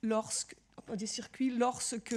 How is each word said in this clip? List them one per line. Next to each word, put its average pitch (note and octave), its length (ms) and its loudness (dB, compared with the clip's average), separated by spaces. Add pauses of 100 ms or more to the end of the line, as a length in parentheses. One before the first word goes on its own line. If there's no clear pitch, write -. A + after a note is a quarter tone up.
lorsque, A3 540 0 (400)
des G#3 120 -2
circuits, C4 420 0
lorsque A#3+ 680 2